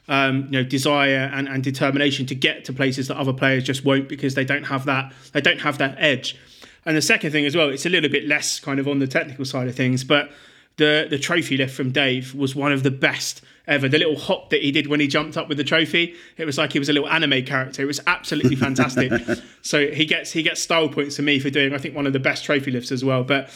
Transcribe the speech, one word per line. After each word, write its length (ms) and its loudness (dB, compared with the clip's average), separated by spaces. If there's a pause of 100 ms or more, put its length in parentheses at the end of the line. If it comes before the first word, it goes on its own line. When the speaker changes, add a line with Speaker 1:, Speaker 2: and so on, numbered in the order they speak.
Speaker 1:
um, 380 2
you 60 -10
know, 120 2
desire 720 2
and, 140 -4
and 160 -4
determination 640 0
to 80 -6
get 300 0
to 80 -8
places 360 -2
that 80 -6
other 160 0
players 300 2
just 200 -4
won't 240 4
because 280 -4
they 100 0
don't 180 -2
have 220 -4
that, 280 -2 (200)
they 80 2
don't 180 2
have 200 -2
that 180 0
edge. 400 0 (480)
And 100 2
the 60 4
second 300 2
thing 140 2
as 100 0
well, 140 4
it's 160 -4
a 40 0
little 200 2
bit 160 0
less 340 -2
kind 200 -2
of 80 -2
on 120 0
the 80 2
technical 360 -4
side 240 -4
of 80 -6
things, 280 0
but 280 2 (460)
the, 320 4
the 100 -2
trophy 380 0
lift 160 0
from 180 -2
Dave 440 0
was 200 -2
one 160 0
of 120 0
the 80 2
best 500 -4 (260)
ever. 220 2
The 80 4
little 200 2
hop 340 -4
that 100 2
he 100 2
did 160 0
when 140 0
he 60 4
jumped 280 -2
up 140 -6
with 80 -2
the 80 -2
trophy, 500 0 (220)
it 80 -6
was 120 -2
like 140 0
he 80 0
was 80 0
a 60 2
little 160 2
anime 340 2
character. 380 -4
It 40 0
was 220 -4
absolutely 480 2
fantastic. 640 0
Speaker 2:
<laughs> 40 -4 (420)
Speaker 1:
So 280 0
he 140 0
gets, 260 -2
he 120 -2
gets 180 -2
style 260 2
points 300 -4
for 60 -2
me 160 4
for 100 -2
doing, 240 2
I 40 -4
think, 160 -8
one 140 -2
of 60 2
the 60 0
best 260 -2
trophy 260 0
lifts 180 -4
as 140 -2
well. 220 2
But 300 0